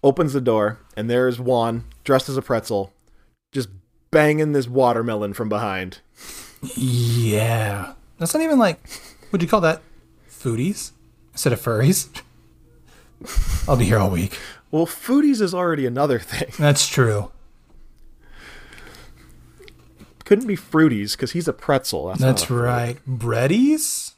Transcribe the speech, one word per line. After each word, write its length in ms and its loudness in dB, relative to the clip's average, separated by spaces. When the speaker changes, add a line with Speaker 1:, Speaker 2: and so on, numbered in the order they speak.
Speaker 1:
opens 280 4
the 80 0
door, 380 0
and 140 -4
there's 300 2
Juan 440 0
dressed 240 2
as 80 -6
a 60 -4
pretzel, 500 -4
just 160 -4
banging 400 2
this 160 0
watermelon 680 0
from 140 -6
behind. 500 -4
Speaker 2:
Yeah. 1160 0
That's 140 -4
not 120 2
even, 160 4
like, 180 2
would 100 0
you 60 -2
call 140 4
that 200 0
foodies 600 -4
instead 200 -2
of 80 -2
furries? 480 2
I'll 80 4
be 100 2
here 120 4
all 120 2
week. 280 -4
Speaker 1:
Well, 160 2
foodies 540 2
is 120 0
already 320 0
another 360 0
thing. 400 -8
Speaker 2:
That's 260 4
true. 460 0
Speaker 1:
Couldn't 220 2
be 100 -2
fruities 640 2
'cause 140 -4
he's 160 -4
a 40 -2
pretzel. 540 -2
That's 140 -6
Speaker 2:
That's 220 2
Speaker 1:
not 20 -2
a 20 -8
fruit. 160 -2
Speaker 2:
right. 360 -2
Breadies? 1080 0